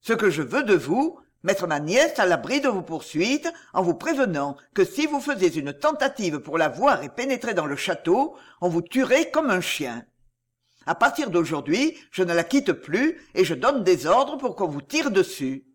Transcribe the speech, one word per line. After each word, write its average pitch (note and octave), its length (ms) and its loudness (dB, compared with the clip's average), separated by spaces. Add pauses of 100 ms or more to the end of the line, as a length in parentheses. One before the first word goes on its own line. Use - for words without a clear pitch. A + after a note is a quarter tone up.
« - 0 -
Ce A3+ 100 -2
que G#3+ 160 2
je D#3 140 0
veux F#3 200 -2
de G#3 120 4
vous, G#3+ 440 0 (240)
mettre F#3+ 240 0
ma D3+ 140 -2
nièce B3+ 380 2
à G3+ 80 4
l'abri F3+ 340 0
de C#4 80 0
vos G3 140 -2
poursuites, G3+ 680 -4 (220)
en - 80 0
vous F3 140 2
prévenant F3 640 -2 (160)
que G3 100 4
si D4 220 -2
vous D4 160 -2
faisiez F#3+ 340 0
une C#3+ 160 -6
tentative G3+ 680 -2
pour D#3 180 -4
la D#3 100 4
voir F#3+ 340 2
et D3 60 -10
pénétrer A#3+ 460 -4
dans E3 100 0
le C#3+ 120 -6
château, F#3+ 600 0 (240)
on F3+ 80 0
vous E3+ 140 0
tuerait B3+ 480 2
comme D4+ 180 0
un F#3 140 2
chien. A#2+ 420 -6 (800)
À D#3+ 100 0
partir A#3+ 360 0
d'aujourd'hui, E3 680 0 (140)
je F#3 120 -2
ne E3+ 120 0
la E3+ 100 2
quitte C4 300 2
plus C4 600 -2
et F#3 120 4
je E3 80 -2
donne A#3+ 280 2
des E3+ 240 2
ordres C4+ 300 2
pour B3+ 200 -4
qu'on F#3 120 -2
vous D3 140 -6
tire C#4+ 280 -2
dessus. » C#3 540 -2 (100)